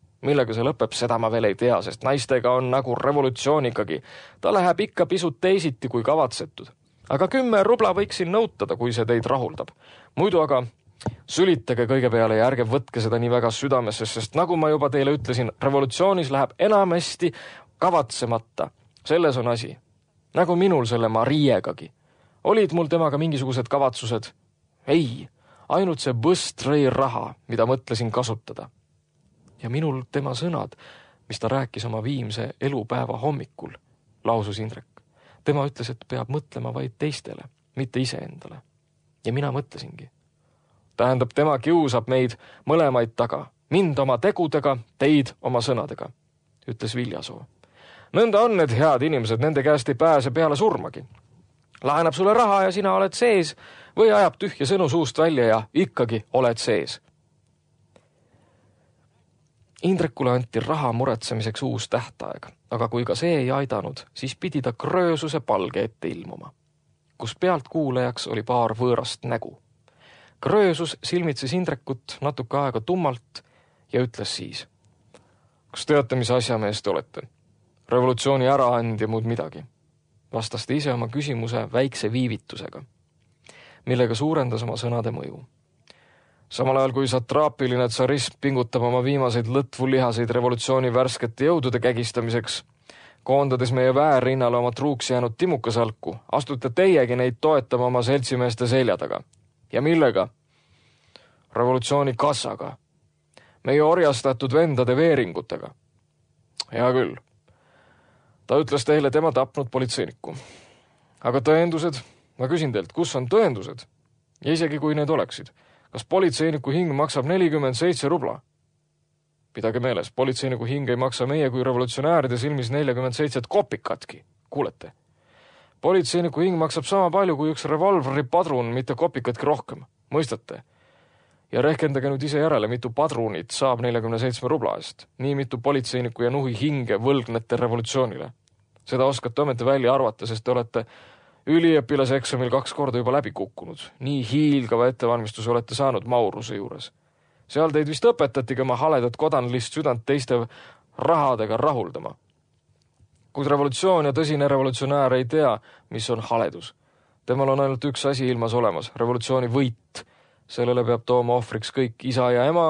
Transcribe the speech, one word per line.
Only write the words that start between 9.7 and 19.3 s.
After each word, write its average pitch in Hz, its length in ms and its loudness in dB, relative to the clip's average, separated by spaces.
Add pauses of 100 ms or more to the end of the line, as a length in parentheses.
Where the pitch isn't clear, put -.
Muidu 175 240 2
aga 135 220 2 (640)
sülitage 139 560 2
kõige 127 240 2
peale 113 300 4
ja 113 100 6
ärge 123 160 0
võtke 117 400 -2
seda 113 160 0
nii 120 140 0
väga 117 180 2
südamesse, 117 560 -2
sest 113 300 -6
nagu 175 180 2
ma 156 160 2
juba 147 160 2
teile 139 300 2
ütlesin, 120 320 -2 (100)
revolutsioonis 139 720 2
läheb 139 260 0
enamasti 180 680 2 (500)
kavatsemata. 127 920 -2 (340)
Selles 156 320 2